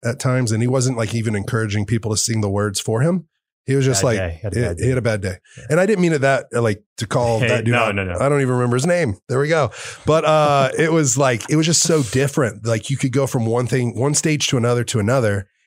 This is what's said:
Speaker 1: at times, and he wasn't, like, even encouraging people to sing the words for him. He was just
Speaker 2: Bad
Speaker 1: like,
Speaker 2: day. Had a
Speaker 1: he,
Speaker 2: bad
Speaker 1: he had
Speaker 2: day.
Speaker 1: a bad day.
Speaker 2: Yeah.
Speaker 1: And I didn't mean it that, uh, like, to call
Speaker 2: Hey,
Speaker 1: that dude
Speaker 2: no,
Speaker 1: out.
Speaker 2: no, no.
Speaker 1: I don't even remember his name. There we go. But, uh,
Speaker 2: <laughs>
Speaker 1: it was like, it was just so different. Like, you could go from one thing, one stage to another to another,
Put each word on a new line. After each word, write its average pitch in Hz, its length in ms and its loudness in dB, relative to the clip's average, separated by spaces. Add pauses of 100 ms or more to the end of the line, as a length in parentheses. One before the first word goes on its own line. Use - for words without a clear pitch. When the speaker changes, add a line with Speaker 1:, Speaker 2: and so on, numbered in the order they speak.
Speaker 1:
at 120 160 -4
times, 127 320 -2
and 110 120 0
he 123 60 0
wasn't, 127 280 0
like, 113 180 -4
even 110 220 -2
encouraging 104 480 -2
people 110 260 -4
to 107 60 -2
sing 113 240 -2
the 101 100 0
words 101 300 -2
for 117 220 -2
him. 175 240 0 (380)
He 135 120 0
was 135 80 2
just 131 180 2
Speaker 2:
Bad 143 60 2
Speaker 1:
like, 110 100 0
Speaker 2:
day. 85 240 -6
Had 101 100 -6
a 90 60 -4
Speaker 1:
he, 123 60 0
Speaker 2:
bad 87 160 -4
Speaker 1:
he 113 80 0
had 131 60 2
Speaker 2:
day. 127 40 0
Speaker 1:
a 117 40 -2
bad 107 180 0
day. 92 160 -6 (200)
Speaker 2:
Yeah. - 140 -20
Speaker 1:
And 156 100 2
I 190 60 4
didn't 208 160 2
mean 170 100 4
it 143 100 0
that, 135 300 2
uh, 120 80 0
like, 110 220 0 (140)
to 110 100 -6
call 117 320 0
Speaker 2:
Hey, 120 80 2
Speaker 1:
that 113 180 0
dude 120 100 2
Speaker 2:
no, 123 40 2
Speaker 1:
out. 107 160 0
Speaker 2:
no, 101 80 -2
no. 87 160 -4
Speaker 1:
I 131 100 0
don't 143 120 2
even 127 140 0
remember 123 200 0
his 127 120 0
name. 170 320 0 (100)
There 123 100 -2
we 143 80 0
go. 151 240 0 (340)
But, 156 200 2
uh, 147 480 4
Speaker 2:
<laughs> - 60 -4
Speaker 1:
it 160 140 2
was 147 240 2
like, 131 320 0
it 135 60 0
was 156 120 2
just 165 160 2
so 160 200 2
different. 117 640 -2
Like, 113 240 -2
you 139 60 -2
could 131 160 -2
go 139 160 2
from 117 180 -2
one 117 220 0
thing, 120 280 0
one 139 180 0
stage 151 340 0
to 139 80 0
another 120 260 2
to 117 160 -2
another, 104 480 2 (200)